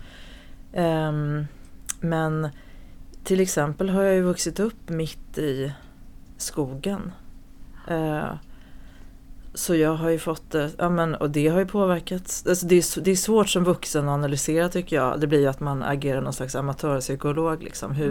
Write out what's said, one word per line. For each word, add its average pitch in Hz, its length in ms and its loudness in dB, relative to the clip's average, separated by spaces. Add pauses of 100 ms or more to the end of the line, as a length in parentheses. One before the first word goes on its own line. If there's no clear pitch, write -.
(720)
Ehm, 151 760 0 (520)
men 156 500 0 (760)
till 190 160 2
exempel 185 500 2
har 190 140 4
jag 196 120 6
ju 185 60 6
vuxit 180 380 0
upp 220 300 -2
mitt 160 480 -4
i 139 340 0 (640)
skogen. 156 760 -4 (760)
Eh, 156 440 0 (1200)
så - 220 0
jag 160 200 4
har 160 140 0
ju 165 100 2
fått - 320 -6
det, 151 260 0
ja, 175 120 2
men, 165 260 2
och 151 140 0
det 151 180 2
har 170 120 4
ju 190 60 2
påverkat, 185 840 0
alltså 180 180 2
det 180 80 8
är 175 40 10
s-, 170 220 0
det 185 100 4
är 185 40 6
svårt 208 340 4
som 180 140 4
vuxen 156 460 2
att 143 40 2
analysera, 147 560 2
tycker 175 260 -2
jag. 127 240 2
Det 151 80 2
blir 147 120 6
ju 139 80 6
att 135 120 0
man 139 240 -2
agerar 139 380 0
någon 135 120 -2
slags 131 220 -6
amatörpsykolog, 143 1080 0
liksom. - 280 -8
Hur 143 200 2